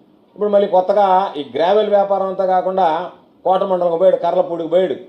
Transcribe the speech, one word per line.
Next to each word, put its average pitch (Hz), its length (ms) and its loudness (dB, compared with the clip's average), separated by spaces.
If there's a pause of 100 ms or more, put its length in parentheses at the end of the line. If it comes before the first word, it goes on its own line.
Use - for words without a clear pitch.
(340)
ఇప్పుడు 208 140 -4
మళ్ళీ 202 200 2
కొత్తగా 190 680 2
ఈ 147 80 -8 (100)
గ్రావెల్ 202 340 0
వ్యాపారం 196 380 0
అంతా 190 200 -4
కాకుండా 180 640 0 (340)
కోట 180 180 0
మండలం 175 360 -2
పోయాడు, 180 180 4
కర్లపూడికి 170 520 -2
పోయాడు. 175 260 0 (140)